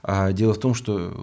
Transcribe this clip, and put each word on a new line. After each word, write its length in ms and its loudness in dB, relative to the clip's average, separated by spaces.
А 300 2
дело 220 2
в 40 -4
том, 160 2
что 380 -4